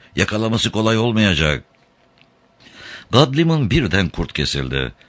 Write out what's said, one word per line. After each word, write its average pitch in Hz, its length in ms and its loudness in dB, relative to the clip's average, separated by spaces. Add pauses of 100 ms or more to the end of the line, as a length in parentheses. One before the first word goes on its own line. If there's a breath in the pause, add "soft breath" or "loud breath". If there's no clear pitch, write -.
(160 soft breath)
"Yakalaması 110 540 0
kolay 110 280 0
olmayacak." 98 680 2 (1500 loud breath)
Godliman 147 600 2
birden 95 380 2
kurt - 240 -6
kesildi. 67 600 -4 (160)